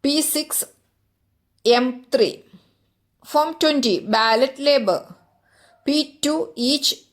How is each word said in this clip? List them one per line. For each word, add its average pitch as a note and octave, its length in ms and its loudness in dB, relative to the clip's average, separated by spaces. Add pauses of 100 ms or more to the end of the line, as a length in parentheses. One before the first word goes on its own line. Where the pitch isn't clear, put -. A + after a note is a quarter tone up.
P C#4+ 200 0
six, - 420 -4 (1000)
M B3 480 2
three. A3 320 0 (880)
Form D4+ 180 2 (140)
twenty, C4 300 2 (200)
ballot A3+ 420 0 (120)
labor. A3 320 2 (840)
P D4 380 -2
two D4+ 160 -2 (320)
each - 180 0 (240)